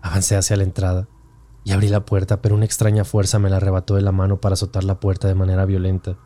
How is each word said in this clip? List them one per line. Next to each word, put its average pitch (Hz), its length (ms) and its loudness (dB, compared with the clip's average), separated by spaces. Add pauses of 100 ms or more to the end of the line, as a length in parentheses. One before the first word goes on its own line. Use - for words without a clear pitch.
Avancé 95 340 0
hacia 98 200 0
la 98 60 2
entrada 92 460 -2 (540)
y 101 80 -4
abrí 101 180 2
la 101 160 0
puerta, 98 340 0
pero 104 140 0
una 107 120 2
extraña 104 380 0
fuerza 104 360 0
me 98 100 2
la 95 80 2
arrebató 95 380 0
de 98 80 2
la 98 80 2
mano 95 280 0
para 98 140 0
azotar 95 300 -2
la 95 160 0
puerta 95 280 0
de 95 60 2
manera 92 320 2
violenta. 92 600 -2